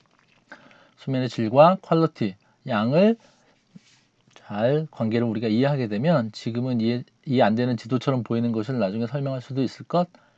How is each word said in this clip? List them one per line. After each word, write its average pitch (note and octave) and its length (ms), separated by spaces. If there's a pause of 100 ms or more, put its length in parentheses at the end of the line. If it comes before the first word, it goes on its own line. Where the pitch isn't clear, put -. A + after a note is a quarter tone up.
(960)
수면의 C3 320
질과 C3+ 520
퀄리티, D#3 540 (320)
양을 C#3 500 (1160)
잘 C3 580
관계를 A#2 360
우리가 A2 200
이해하게 C3 400
되면 A2+ 440
지금은 A#2+ 500
이해, A#2+ 220 (220)
이해 B2+ 180
안 A2 120
되는 B2 220
지도처럼 B2 460
보이는 A#2 280
것을 A2+ 280
나중에 A2 280
설명할 C3+ 340
수도 C3+ 200
있을 A#2+ 240
것 F3 220 (300)